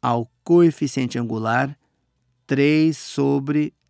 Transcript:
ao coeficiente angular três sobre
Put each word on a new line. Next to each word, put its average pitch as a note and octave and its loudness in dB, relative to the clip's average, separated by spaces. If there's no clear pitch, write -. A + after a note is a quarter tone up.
ao A#2+ -2
coeficiente D3 2
angular A#2 -4
três D3+ 2
sobre C#3 -2